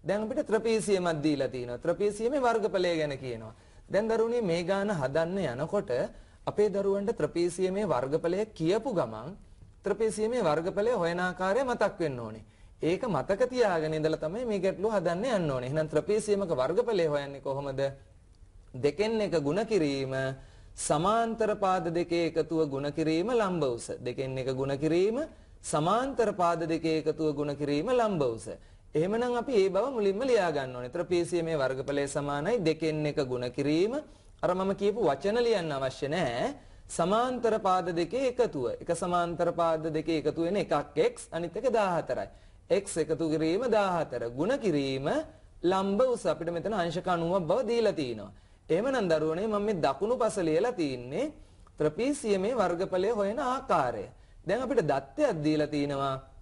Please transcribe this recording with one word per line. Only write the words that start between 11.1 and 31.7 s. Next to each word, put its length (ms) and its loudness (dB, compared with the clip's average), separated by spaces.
ආකාරය 440 0
මතක් 340 0
වෙන්න 220 -2
ඕනේ. 240 -10
ඒක 200 0
මතක 460 0
තියාගෙන 460 2
ඉඳලා 280 0
තමයි 240 -4
මේ 140 -2
ගැටලුව 340 0
හදන්න 300 0
යන්න 140 2
ඕනේ. 180 -2
එහෙනම් 200 0
ත්‍රපීසියමක 680 0
වර්ගඵලය 520 2
හොයන්නේ 340 -2
කොහොමද? 400 -4
දෙකෙන් 460 0
එක 220 0
ගුණ 240 0
කිරීම 480 0
සමාන්තර 840 2
පාද 320 2
දෙකේ 400 0
එකතුව 400 0
ගුණ 220 -2
කිරීම 380 0
ලම්බ 340 2
උස. 340 -2
දෙකෙන් 400 -6
එක 160 -2
ගුණ 240 -2
කිරීම 480 2
සමාන්තර 720 0
පාද 340 2
දෙකේ 340 0
එකතුව 320 0
ගුණ 220 -2
කිරීම 340 0
ලම්බ 320 2
උස. 260 -2
එහෙමනම් 420 0
අපි 160 -2
ඒ 160 6
බව 220 2
මුලින්ම 320 0
ලියා 300 2
ගන්න 240 -4
ඕනේ. 140 -8
ත්‍රපීසියමේ 680 0
වර්ගඵලය 480 0